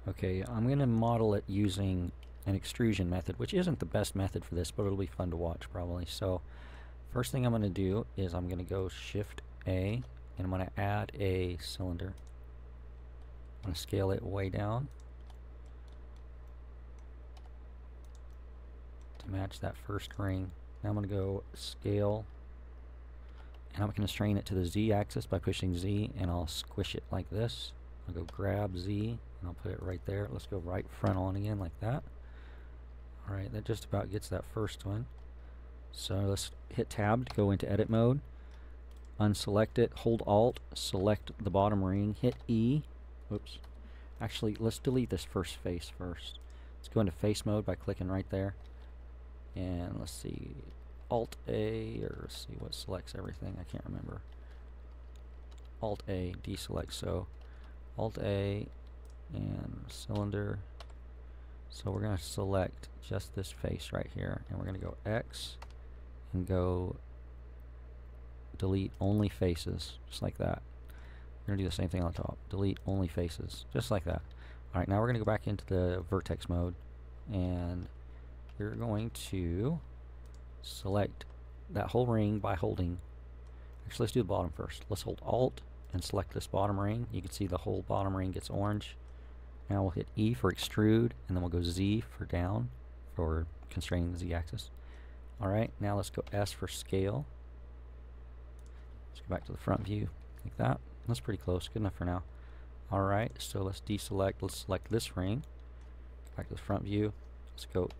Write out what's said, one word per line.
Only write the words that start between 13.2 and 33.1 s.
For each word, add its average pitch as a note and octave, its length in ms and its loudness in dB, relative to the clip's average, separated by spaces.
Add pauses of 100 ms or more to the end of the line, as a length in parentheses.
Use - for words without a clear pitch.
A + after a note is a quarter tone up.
I'm G2 60 -2
gonna E2+ 80 0
scale G2 340 2
it - 120 2
way G2 280 0
down G#2+ 380 0 (4000)
to G2 100 -8
match G2 300 0
that - 160 -2
first - 420 -4
ring. F#2+ 320 2 (320)
Now G#2 80 0
I'm G#2 60 4
gonna G2+ 100 2
go G2 380 2 (100)
scale, G#2 720 2 (1500)
and G2+ 120 2
I'm - 20 4
gonna G#2 60 0
constrain G#2 440 4
it G2 100 2
to G2+ 80 0
the F#2 120 4
Z G#2 260 4
axis G#2 320 4
by F#2+ 140 2
pushing F#2 380 2
Z, G2+ 420 2
and F2+ 140 2
I'll E2+ 160 2
squish - 480 -2
it - 160 -4
like F#2+ 180 -2
this. A2+ 400 0 (380)
I'll E2+ 60 -6
go E2+ 120 -2 (100)
grab G2 400 2
Z, G#2 420 0 (220)
and F2+ 80 -4
I'll F2 140 -6
put F#2 80 -2
it - 100 -4
right F#2 240 -2
there. G2 280 0
Let's - 140 -6
go G2 120 -4
right F2+ 320 -2
front G2+ 260 2
on F#2+ 200 2
again G2+ 240 0
like E2+ 200 -4
that. A#2+ 220 0 (1300)